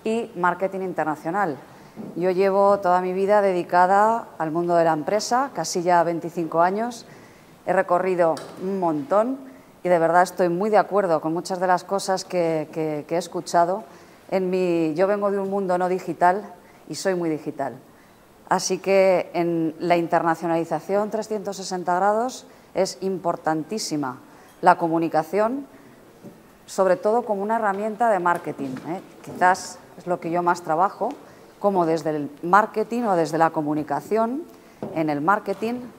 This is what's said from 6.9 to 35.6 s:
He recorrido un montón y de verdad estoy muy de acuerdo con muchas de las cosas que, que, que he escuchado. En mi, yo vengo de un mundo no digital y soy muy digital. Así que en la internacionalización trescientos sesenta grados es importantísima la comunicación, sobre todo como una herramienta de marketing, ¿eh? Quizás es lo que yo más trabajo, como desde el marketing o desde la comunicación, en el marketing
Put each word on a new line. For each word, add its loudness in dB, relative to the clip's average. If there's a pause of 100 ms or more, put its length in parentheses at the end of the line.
He -2
recorrido 2 (260)
un -4
montón 0 (420)
y -4
de 6
verdad 4
estoy 2
muy 0
de 4
acuerdo 2
con -2
muchas -6
de 0
las 2
cosas -2
que, -2
que, -4
que -4
he 2
escuchado. 0 (460)
En 0
mi, 0
yo 2
vengo 0
de -2
un -4
mundo -2
no 0
digital 0 (340)
y -10
soy -2
muy -2
digital. -6 (720)
Así 0
que 2
en 0
la 2
internacionalización 0
trescientos -6
sesenta -2
grados 0 (300)
es 0
importantísima -4 (420)
la 6
comunicación, -2 (1000)
sobre 2
todo 0
como -4
una -2
herramienta 0
de 2
marketing, -2 (120)
¿eh? -6 (220)
Quizás 0 (180)
es -14
lo -2
que -6
yo 0
más 0
trabajo, 0 (520)
como 2
desde 0
el -2 (140)
marketing 2
o 2
desde 0
la 4
comunicación, -2 (500)
en -2
el -2
marketing -2 (240)